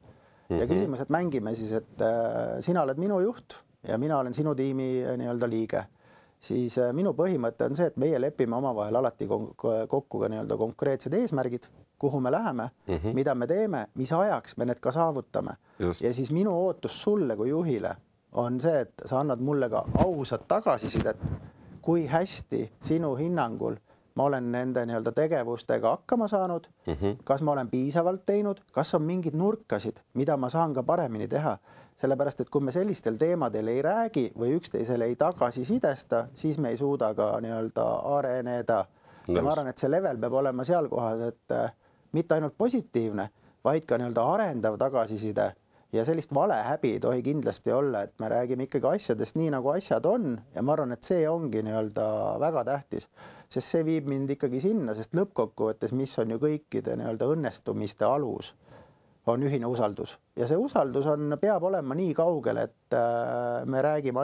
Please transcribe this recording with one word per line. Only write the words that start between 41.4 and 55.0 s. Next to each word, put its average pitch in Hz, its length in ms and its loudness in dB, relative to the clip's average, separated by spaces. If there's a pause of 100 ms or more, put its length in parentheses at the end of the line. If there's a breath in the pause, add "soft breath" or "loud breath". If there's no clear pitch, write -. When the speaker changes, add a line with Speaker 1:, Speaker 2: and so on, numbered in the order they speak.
Speaker 1:
äh, 117 200 0 (420 soft breath)
mitte 165 220 2
ainult 156 220 -2
positiivne, 117 720 0 (340 soft breath)
vaid 156 220 2
ka 123 120 2
nii-öelda 120 360 2
arendav 123 440 0
tagasiside. 107 760 0 (400 soft breath)
Ja 113 120 2
sellist 160 280 -2
valehäbi 143 600 2
ei 104 60 -2
tohi 123 220 0
kindlasti 123 500 -2
olla, 127 320 2
et - 160 -10
me 110 100 -4
räägime 123 340 0
ikkagi 135 240 -2
asjadest 123 480 0
nii, 160 160 2
nagu 131 180 0
asjad 151 360 0
on. 165 360 0 (140)
Ja 87 60 -4
ma 135 120 2
arvan, 147 200 0
et 123 100 -8
see 170 240 2
ongi 151 340 0
nii-öelda 107 800 -2
väga 147 240 0
tähtis, 139 440 -4 (420 loud breath)
sest - 180 -4
see 165 160 2
viib 156 240 0
mind 139 220 -2
ikkagi 135 320 -2
sinna, 175 320 0
sest 110 200 -8